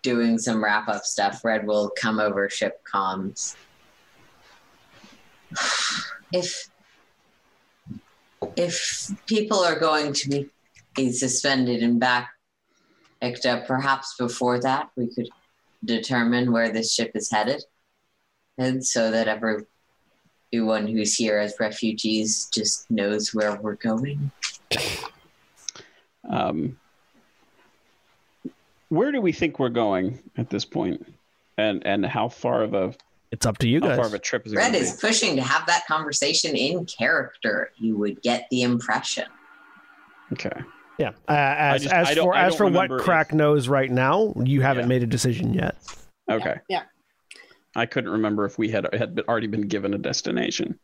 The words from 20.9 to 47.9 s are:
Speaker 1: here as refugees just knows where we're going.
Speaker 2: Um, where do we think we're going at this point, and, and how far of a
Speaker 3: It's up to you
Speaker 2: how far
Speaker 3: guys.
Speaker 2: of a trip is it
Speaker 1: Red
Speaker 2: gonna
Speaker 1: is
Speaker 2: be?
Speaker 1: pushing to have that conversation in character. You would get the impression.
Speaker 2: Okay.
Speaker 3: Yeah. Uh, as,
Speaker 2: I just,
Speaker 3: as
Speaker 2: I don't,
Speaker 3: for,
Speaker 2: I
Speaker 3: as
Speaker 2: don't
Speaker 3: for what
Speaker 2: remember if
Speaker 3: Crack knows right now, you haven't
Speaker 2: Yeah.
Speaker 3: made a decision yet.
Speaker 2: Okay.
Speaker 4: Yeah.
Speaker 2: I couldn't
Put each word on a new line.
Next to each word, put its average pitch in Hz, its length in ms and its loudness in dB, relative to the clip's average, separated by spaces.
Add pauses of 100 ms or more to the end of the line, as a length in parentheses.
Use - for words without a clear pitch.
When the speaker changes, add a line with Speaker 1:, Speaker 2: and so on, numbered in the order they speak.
Speaker 1:
here 110 220 2
as 104 220 0
refugees 110 920 -2
just - 360 -2
knows 107 440 0
where 104 260 0
we're 107 160 -6
going. 139 560 -2 (2000)
Speaker 2:
Um, 82 500 -2 (2000)
where 220 240 2
do 277 80 -2
we 180 140 2
think 160 260 -2
we're 131 80 2
going 107 500 0 (200)
at 120 120 -4
this - 140 -4
point, - 420 -4 (520)
and, 104 280 0
and 101 200 2
how 110 240 -2
far 123 340 0
of 104 100 -2
a 98 200 0 (380)
Speaker 3:
It's - 140 -6
up 110 140 0
to 123 100 2
you 143 100 4
Speaker 2:
how - 80 2
far 127 100 4
Speaker 3:
guys. 117 100 2
Speaker 2:
of 107 80 -4
a 98 40 -6
trip - 260 -4
is 107 80 -8
it - 40 0
Speaker 1:
Red 233 160 4
Speaker 2:
gonna 175 60 2
Speaker 1:
is 127 140 0
Speaker 2:
be? - 140 -14
Speaker 1:
pushing 220 300 2
to 131 40 0
have 135 260 0
that 175 200 2
conversation 151 680 0
in 160 300 0
character. 120 920 -2
You 113 200 0
would 101 240 -2
get 117 300 -2
the 123 120 2
impression. 117 600 -2 (1120)
Speaker 2:
Okay. - 180 -6 (480)
Speaker 3:
Yeah. 127 120 0 (180)
Uh, - 20 2
as, 143 420 4
Speaker 2:
I 139 40 4
just, 143 180 0
Speaker 3:
as 170 140 4
Speaker 2:
I 151 40 2
don't, 160 120 4
Speaker 3:
for, 180 100 4
Speaker 2:
I 180 80 6
Speaker 3:
as 185 80 6
Speaker 2:
don't 160 60 0
Speaker 3:
for 208 80 4
what 180 80 4
Speaker 2:
remember 175 240 2
if 120 60 -2
Speaker 3:
Crack 160 300 4
knows 147 360 4
right 135 200 2
now, 143 440 2 (100)
you 135 180 4
haven't 131 220 4
Speaker 2:
Yeah. 120 60 2
Speaker 3:
made 127 140 4
a 117 40 0
decision 117 460 0
yet. - 240 -2 (520)
Speaker 2:
Okay. 92 380 -2
Speaker 4:
Yeah. 180 160 -4 (920)
Speaker 2:
I 117 80 2
couldn't 117 260 -4